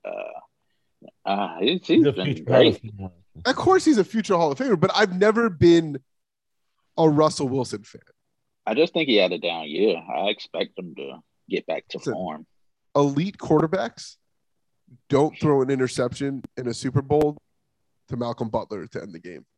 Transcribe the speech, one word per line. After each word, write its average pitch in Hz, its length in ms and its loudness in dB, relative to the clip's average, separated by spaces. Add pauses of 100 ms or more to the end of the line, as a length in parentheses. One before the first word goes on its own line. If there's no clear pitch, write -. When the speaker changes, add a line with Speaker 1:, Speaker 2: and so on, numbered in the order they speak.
Speaker 1:
uh, - 1200 -14
uh, 98 320 -4
he's, 156 260 -2
Speaker 2:
He's 165 120 4
Speaker 1:
he's 151 80 6
Speaker 2:
a 139 60 2
Speaker 1:
been - 140 -4
Speaker 2:
future - 180 -6
Speaker 1:
great. 135 360 4 (180)
Speaker 2:
Hall 98 80 -12
of 92 60 -14
Famer. - 380 -8
Speaker 3:
Of 269 60 0
course 370 280 4
he's 294 140 4
a 180 60 2
future 208 320 -2
Hall 160 160 2
of 135 60 -6
Famer, 240 200 0
but 185 160 2
I've 185 240 2
never 220 320 2
been 165 480 4 (1000)
a 160 120 6
Russell 151 400 2
Wilson 120 360 -4
fan. - 180 -20 (640)
Speaker 1:
I 110 80 -2
just 156 180 2
think 160 160 -2
he 113 80 4
had 92 160 4
a 85 60 -6
down 82 300 -6
year. 87 280 0
I 82 320 -4
expect - 500 -8
him 90 180 -14
to 69 220 -14 (300)
get - 180 -6
back 78 220 -8
to - 100 -12
Speaker 3:
Listen, - 140 -6
Speaker 1:
form. 80 340 -8 (480)
Speaker 3:
elite 143 440 0
quarterbacks 156 800 -2 (920)
don't 143 320 2
throw 143 220 2
an 131 80 0
interception 131 720 -2 (140)
in 123 120 -6
a 117 60 -4
Super 131 280 -2
Bowl 147 360 2 (680)
to 123 80 -8
Malcolm 117 340 -6
Butler 104 380 -6
to - 140 -10
end 101 120 -14
the 85 40 -16
game. 85 260 -16 (140)